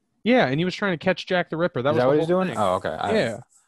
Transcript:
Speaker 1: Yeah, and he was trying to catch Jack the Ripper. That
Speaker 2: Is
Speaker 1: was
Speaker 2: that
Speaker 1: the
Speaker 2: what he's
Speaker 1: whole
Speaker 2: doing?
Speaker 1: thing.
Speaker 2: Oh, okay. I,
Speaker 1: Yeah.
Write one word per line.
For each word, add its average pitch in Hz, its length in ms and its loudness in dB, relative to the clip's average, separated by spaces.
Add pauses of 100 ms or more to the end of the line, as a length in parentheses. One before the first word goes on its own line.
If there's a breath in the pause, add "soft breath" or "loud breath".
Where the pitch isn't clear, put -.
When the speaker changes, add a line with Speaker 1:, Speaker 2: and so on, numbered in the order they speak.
(240)
Speaker 1:
Yeah, 226 220 4
and 135 140 0
he 175 40 0
was 180 100 -4
trying 196 220 -2
to - 80 -10
catch 185 220 0
Jack 180 240 -2
the 160 60 -6
Ripper. 160 260 -2
That 117 80 2
Speaker 2:
Is 120 60 2
Speaker 1:
was 123 60 2
Speaker 2:
that - 20 4
Speaker 1:
the 131 60 4
Speaker 2:
what 147 80 4
he's 160 80 0
Speaker 1:
whole 175 100 2
Speaker 2:
doing? 185 120 0
Speaker 1:
thing. 110 100 -6
Speaker 2:
Oh, 95 180 2
okay. 95 120 -4
I, 78 260 -4
Speaker 1:
Yeah. 120 240 -2 (300 soft breath)